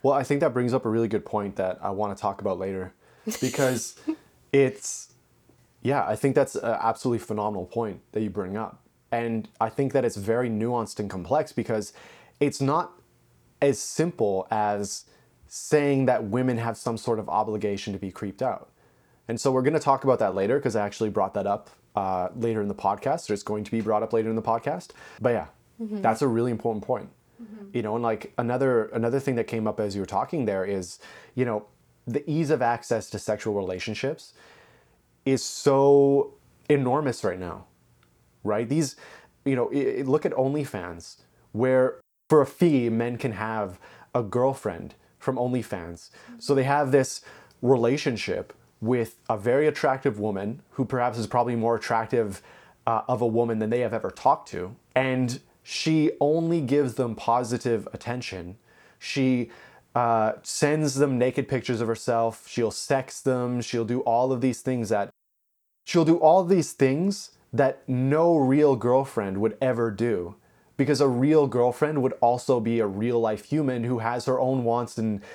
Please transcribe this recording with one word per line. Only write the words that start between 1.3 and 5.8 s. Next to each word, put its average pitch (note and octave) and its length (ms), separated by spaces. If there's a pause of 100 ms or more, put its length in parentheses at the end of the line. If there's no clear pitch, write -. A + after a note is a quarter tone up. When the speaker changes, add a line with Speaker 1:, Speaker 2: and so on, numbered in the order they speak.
Speaker 1:
that F#2 260
I G2+ 80
wanna G2+ 240
talk G2 260
about F#2+ 180
later F#2+ 340 (240)
Speaker 2:
<laughs> - 240
Speaker 1:
because B2+ 560 (560)
it's, - 600 (680)